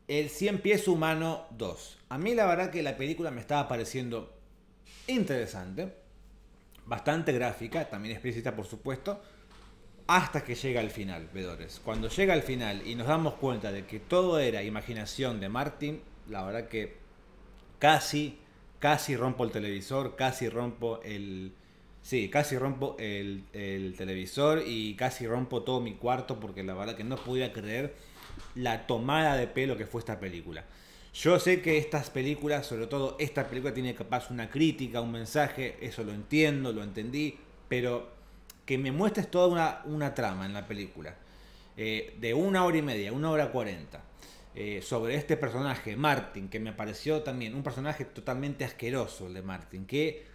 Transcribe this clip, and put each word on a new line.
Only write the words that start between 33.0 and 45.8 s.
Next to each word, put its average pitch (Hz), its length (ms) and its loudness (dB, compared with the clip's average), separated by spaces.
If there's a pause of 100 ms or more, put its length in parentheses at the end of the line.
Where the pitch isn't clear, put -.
esta 143 280 0
película, 127 260 -2
tiene 127 220 -2
capaz 120 340 -2
una 117 200 -4
crítica, 131 520 2
un 117 100 -2
mensaje, 127 720 -2
eso 117 220 -6
lo 104 80 -6
entiendo, 135 600 4
lo 104 100 -4
entendí, 120 540 -4 (320)
pero 120 440 0 (520)
que 131 140 0
me 135 120 0
muestres 202 380 2
toda 180 180 8
una, 170 380 4
una 151 300 -2
trama 95 320 0
en 101 60 -6
la 101 120 -6
película, 92 480 -8 (640)
eh, 110 420 -4
de 113 140 2
una 185 320 4
hora 165 120 6
y 156 40 4
media, 110 320 0
una 151 160 0
hora 151 220 4
cuarenta, 98 500 -4 (540)
eh, 104 260 -4
sobre 120 340 0
este 147 220 2
personaje, 123 580 -2